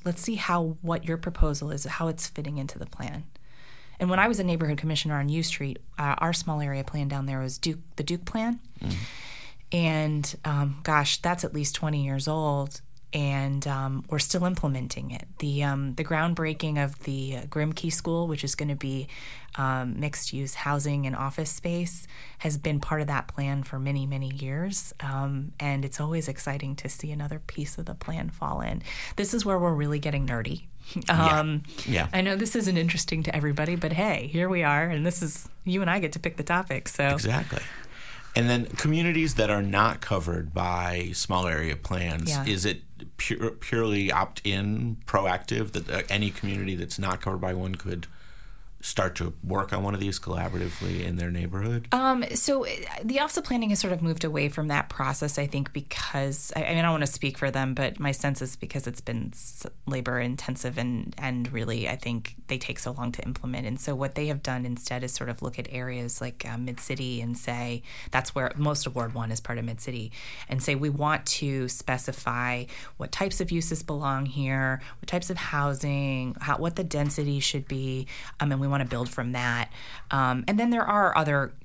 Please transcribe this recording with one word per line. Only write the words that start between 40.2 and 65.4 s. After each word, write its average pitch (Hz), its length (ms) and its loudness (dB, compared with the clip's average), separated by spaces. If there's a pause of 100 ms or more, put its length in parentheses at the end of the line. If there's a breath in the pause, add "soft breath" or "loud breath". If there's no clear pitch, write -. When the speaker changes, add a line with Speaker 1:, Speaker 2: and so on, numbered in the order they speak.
Speaker 2:
by 87 640 0
small 90 320 2
area 78 280 2
plans, 82 540 0
Speaker 1:
Yeah. 139 160 2
Speaker 2:
is 101 220 2
it - 160 0 (340)
pu-, - 440 -2
purely 104 520 2
opt-in, 104 920 0
proactive, 101 640 2
that, - 160 -4
uh, - 220 0
any 104 200 2
community 98 440 -2
that's 87 240 -4
not 92 240 0
covered 95 180 -2
by 92 140 0
one 92 220 -2
could 87 300 -4 (760 loud breath)
start - 340 0
to 85 160 -2 (100)
work 95 300 0
on 98 100 0
one 101 120 0
of 95 60 -2
these 98 200 -2
collaboratively 90 840 -2
in 87 120 -2
their 87 140 0
neighborhood? 95 600 -2
Speaker 1:
Um, 254 340 4 (100)
so, 269 320 4
uh, - 40 -4 (320)
the 254 160 2
Office 302 200 2
of 302 60 0
Planning 226 260 2
has 202 100 4
sort 185 120 2
of 165 80 0
moved 165 220 2
away 151 260 0
from 151 200 -2
that 143 200 2
process, 139 500 0
I 143 100 2
think, 139 240 -2
because, 143 800 -2
I, 156 80 -2
I - 60 0
mean, 165 100 2
I 165 40 4
don't 170 100 4
wanna 147 160 2
speak 139 280 -2
for 139 140 0
them, 131 240 0
but 131 240 0
my 143 140 0
sense 139 300 0
is 131 120 -2
because - 320 -6
it's - 140 -4
been 117 320 -4
s-, - 340 -2 (200)
labor 123 340 0
intensive 127 580 -2
and, 120 400 0
and 127 340 -2
really, 113 360 -2
I 131 80 -2
think 117 400 -4 (100)
they 131 120 -2
take 123 200 -6
so 123 140 -4
long 123 200 -4
to - 120 -6
implement. 127 420 -4
And 123 140 -2
so 139 160 0
what 135 180 -2
they 151 140 -2
have 143 120 -2
done 127 240 -2
instead 123 380 -2
is 127 100 -2
sort 123 180 -2
of 113 120 -6